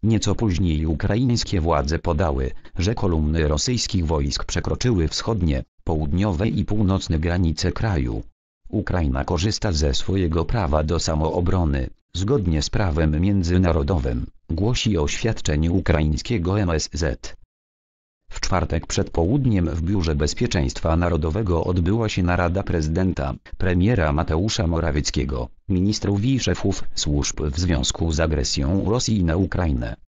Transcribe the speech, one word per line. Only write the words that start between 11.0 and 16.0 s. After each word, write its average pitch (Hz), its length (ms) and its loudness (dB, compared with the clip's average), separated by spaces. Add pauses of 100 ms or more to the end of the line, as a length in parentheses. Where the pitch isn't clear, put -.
samoobrony, 80 920 0 (240)
zgodnie 90 480 0
z - 80 -4
prawem 78 500 0
międzynarodowym, 85 1040 2 (240)
głosi 101 480 0
oświadczenie 78 720 0
ukraińskiego 87 920 0